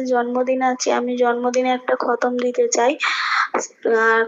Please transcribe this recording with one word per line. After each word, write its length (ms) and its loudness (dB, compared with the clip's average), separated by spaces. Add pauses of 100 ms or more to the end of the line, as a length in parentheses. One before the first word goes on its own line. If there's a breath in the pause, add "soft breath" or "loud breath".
জন্মদিন 560 0
আছে, 320 -2
আমি 240 -2
জন্মদিনে 520 0
একটা 300 0
খতম 380 0
দিতে 300 0
চাই। 240 2 (1080 loud breath)
আর 280 4